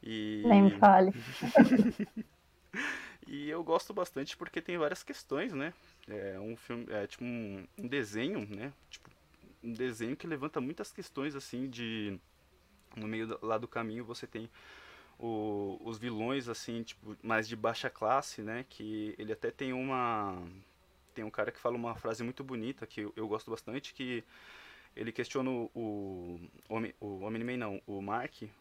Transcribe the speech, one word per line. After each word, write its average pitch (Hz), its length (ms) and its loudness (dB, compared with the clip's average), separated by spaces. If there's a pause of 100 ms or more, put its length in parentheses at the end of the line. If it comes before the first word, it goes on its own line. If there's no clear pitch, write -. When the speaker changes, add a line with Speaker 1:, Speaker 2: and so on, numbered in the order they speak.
Speaker 1:
E 214 420 -4
Speaker 2:
Nem 202 340 12
fale. 190 340 12
Speaker 1:
<laughs> - 1120 6 (960)
E 147 240 -6
eu 165 140 -2
gosto 165 320 2
bastante 175 420 -2
porque 165 240 -4
tem 175 160 -4
várias 165 260 0
questões, 175 500 -4
né? 147 200 -2 (360)
É 98 320 -6
um 113 160 -6
filme, 117 340 -8
é 104 160 -2
tipo - 180 -10
um, 110 400 -6 (140)
um 202 80 -8
desenho, 123 640 -2
né? 113 220 -8 (180)
Tipo, - 180 -18 (540)
um 117 100 -6
desenho 117 440 -2
que - 100 -10
levanta 151 340 -2
muitas 156 300 -6
questões, 143 460 -6
assim, 131 340 -6
de... 110 480 -4 (760)
No 107 100 -8
meio 110 220 -2
do, 110 120 -6
lá 110 180 0
do 113 100 -4
caminho 117 360 -4
você 117 220 -10
tem 113 240 -10 (680)
o... 107 680 -2
os 113 140 -6
vilões, 117 500 -2
assim, 117 340 -6
tipo, 107 400 -12
mais 110 240 2
de 113 80 -6
baixa 113 340 0
classe, 120 540 0
né? 113 260 -6
Que 107 480 -6
ele 107 160 -6
até 113 200 -2
tem 131 200 -4
uma... 120 640 0 (800)
Tem 110 100 -8
um 110 60 -6
cara 110 220 -2
que - 80 -18
fala 120 160 0
uma 117 180 -2
frase 113 300 -4
muito 127 180 -6
bonita, 127 440 -6
que - 160 -8
eu, 104 140 -6
eu 110 120 -4
gosto 107 220 -2
bastante, 113 440 -8
que 123 300 -4 (720)
ele 113 180 -6
questiona 131 360 -2
o, 120 260 -2
o 95 680 -6 (280)
Homem, 113 320 -2
o 98 200 -6
Homem-Man 113 360 -4
não, 104 300 -4
o 98 160 -6
Mark 117 400 -4 (180)